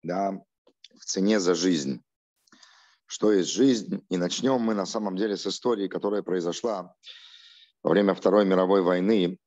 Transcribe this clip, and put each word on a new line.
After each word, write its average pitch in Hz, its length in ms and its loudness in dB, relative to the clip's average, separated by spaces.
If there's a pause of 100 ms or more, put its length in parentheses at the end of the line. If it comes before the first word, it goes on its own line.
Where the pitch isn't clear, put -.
да, 95 380 -4 (560)
в - 60 -20
цене 101 380 0
за 87 120 2
жизнь. 80 480 0 (1040)
Что 107 260 0
есть 90 160 2
жизнь? 101 580 0
И 92 80 -4
начнём 117 460 -2
мы 113 120 -2
на 98 120 -2
самом 101 320 -6
деле 104 180 -2
с 87 100 -10
истории, 101 440 -4
которая 101 340 -4
произошла 90 720 -6 (880)
во 73 60 0
время 95 240 4
Второй 101 320 4
мировой 95 380 4
войны. 90 640 2